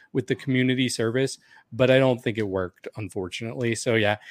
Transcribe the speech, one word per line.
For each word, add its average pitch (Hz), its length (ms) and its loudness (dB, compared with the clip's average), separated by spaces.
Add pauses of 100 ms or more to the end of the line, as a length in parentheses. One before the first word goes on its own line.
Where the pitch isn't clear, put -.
(120)
with 127 140 -2
the 135 80 -2
community 127 540 0
service, 120 500 -2 (340)
but 123 180 4
I 131 80 8
don't 127 240 4
think 113 160 -2
it 107 80 -2
worked, 95 500 -6
unfortunately. 113 800 -6
So, 117 200 0
yeah, 107 220 2 (140)